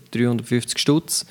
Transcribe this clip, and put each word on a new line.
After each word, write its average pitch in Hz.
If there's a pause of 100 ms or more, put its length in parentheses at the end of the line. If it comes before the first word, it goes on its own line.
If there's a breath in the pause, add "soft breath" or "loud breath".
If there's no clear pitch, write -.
(120)
dreihundertfünfzig 120
Stutz -